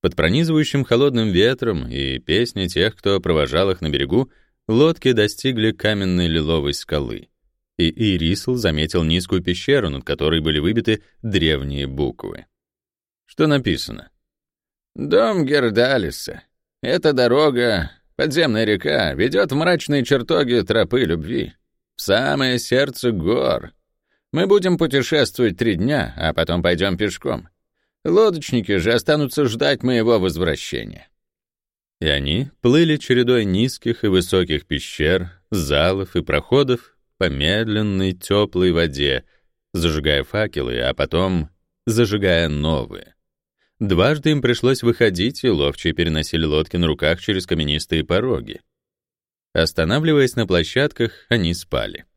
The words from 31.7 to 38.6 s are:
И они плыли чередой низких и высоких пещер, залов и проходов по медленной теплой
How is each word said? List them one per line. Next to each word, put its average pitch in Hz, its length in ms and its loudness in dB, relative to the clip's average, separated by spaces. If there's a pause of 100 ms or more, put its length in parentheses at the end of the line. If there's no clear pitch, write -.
И 82 60 -2
они 73 440 -2 (120)
плыли 151 340 4
чередой 123 480 2
низких 113 580 -2
и 107 60 0
высоких 90 580 0
пещер, 82 840 -2
залов 87 680 0
и 139 60 0
проходов 127 760 0 (220)
по 92 100 0
медленной 95 840 0
теплой 92 600 0